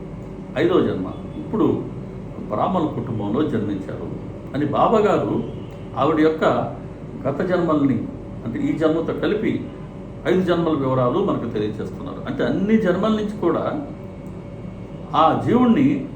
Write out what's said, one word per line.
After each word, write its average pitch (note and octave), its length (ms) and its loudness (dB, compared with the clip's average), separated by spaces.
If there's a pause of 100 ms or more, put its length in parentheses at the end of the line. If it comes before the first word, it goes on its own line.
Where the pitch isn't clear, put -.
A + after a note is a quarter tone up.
(580)
ఐదో E3 240 4
జన్మ. G2+ 300 -2 (260)
ఇప్పుడు - 460 0 (640)
బ్రాహ్మణ D#3 380 0
కుటుంబంలో A2+ 640 -2
జన్మించారు G2+ 600 -4 (420)
అని C#3+ 120 0
బాబా F3 340 4
గారు E3+ 440 2 (540)
ఆవిడ D3+ 220 4
యొక్క D#3 240 4 (840)
గత C#3+ 140 -2
జన్మల్ని, D3+ 680 2 (380)
అంటే A#2 140 -4
ఈ C#3+ 180 0
జన్మతో D#3+ 360 2
కలిపి E3+ 560 0 (580)
ఐదు F#3 140 4
జన్మల E3 320 2
వివరాలు C3 460 2
మనకు A#2+ 300 0
తెలియజేస్తున్నారు. - 760 -4
అంటే C3 160 -2
అన్ని F#3+ 340 4
జన్మల G3 340 2
నుంచి G#3+ 300 -2
కూడా C3 460 0 (1300)
ఆ D3 300 6
జీవుణ్ణి F#3+ 720 6